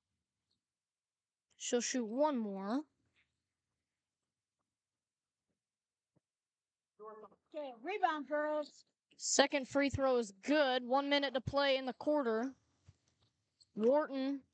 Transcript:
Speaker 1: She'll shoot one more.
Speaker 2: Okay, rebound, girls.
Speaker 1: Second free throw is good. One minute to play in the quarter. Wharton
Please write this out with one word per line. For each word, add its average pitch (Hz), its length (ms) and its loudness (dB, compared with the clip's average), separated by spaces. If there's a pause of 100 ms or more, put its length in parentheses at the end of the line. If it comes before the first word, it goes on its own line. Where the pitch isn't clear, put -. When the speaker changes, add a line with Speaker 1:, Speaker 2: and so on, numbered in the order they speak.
(1600)
Speaker 1:
She'll - 240 -2
shoot 240 260 -2
one 269 300 0
more. 208 440 -4 (4000)
Speaker 2:
Okay, 285 180 -8 (120)
rebound, 339 420 -2
girls. 302 580 -2 (320)
Speaker 1:
Second 277 520 2
free 285 220 2
throw 262 260 2
is 214 160 -2 (100)
good. 262 420 2
One 269 240 0
minute 277 260 0
to 262 60 0
play 277 360 2
in 262 100 -4
the 240 60 -4
quarter. 262 640 0 (1200)
Wharton 269 640 0 (140)